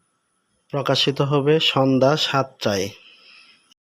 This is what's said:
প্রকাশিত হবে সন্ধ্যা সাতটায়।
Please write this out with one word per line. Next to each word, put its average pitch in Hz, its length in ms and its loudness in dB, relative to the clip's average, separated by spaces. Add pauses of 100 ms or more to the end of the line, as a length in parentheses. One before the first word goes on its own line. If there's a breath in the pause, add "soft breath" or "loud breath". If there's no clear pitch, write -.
(720)
প্রকাশিত 139 480 -2
হবে 143 320 2 (180)
সন্ধ্যা 135 460 2
সাতটায়। 131 720 -4 (1080 loud breath)